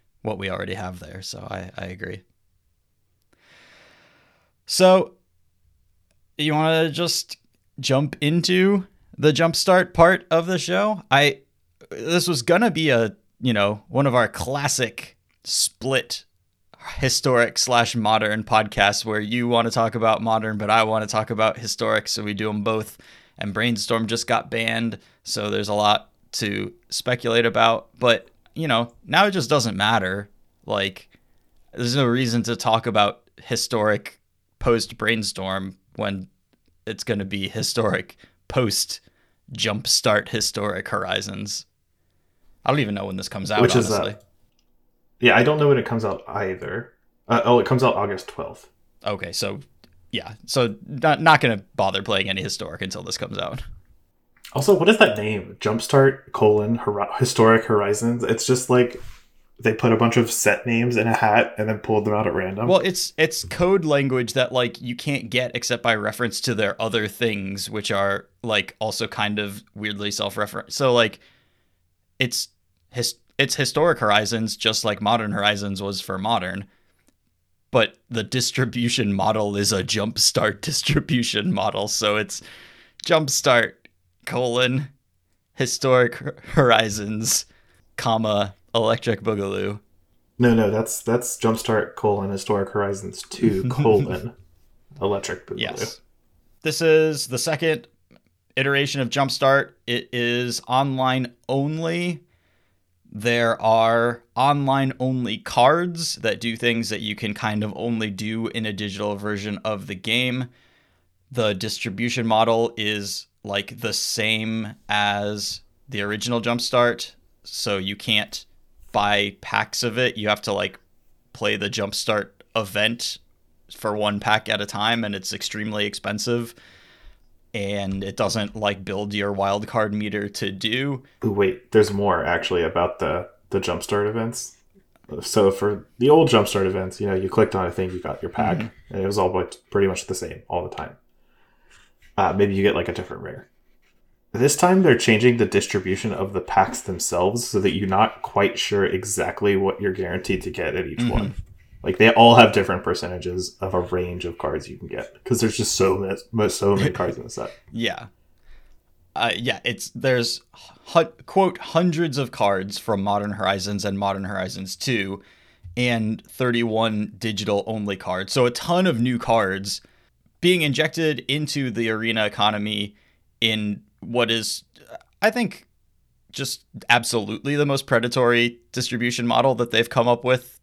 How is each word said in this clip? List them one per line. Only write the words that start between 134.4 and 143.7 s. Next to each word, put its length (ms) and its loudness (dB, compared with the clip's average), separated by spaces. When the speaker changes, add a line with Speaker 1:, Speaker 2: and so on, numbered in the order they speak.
Speaker 2:
So 280 4
for 380 -2
the 100 4
old 220 8
Jumpstart 360 4
events, 340 -4
you 80 -2
know, 80 0
you 120 -2
clicked 280 2
on 100 0
a 60 -4
thing, 180 -4
you 100 -8
got 220 -8
your 80 -8
pack, 280 -2
Speaker 1:
Mm-hmm. 360 -10
Speaker 2:
and 80 -4
it 40 0
was 120 -2
all, 160 2
like, 220 -4
pretty 160 4
much 180 -4
the 80 -4
same 320 -10
all 220 -4
the 80 -14
time. 200 -10
Uh, 160 2
maybe 220 2
you 80 0
get, 140 4
like, 120 -4
a 60 -4
different 300 -10
rare. 240 -14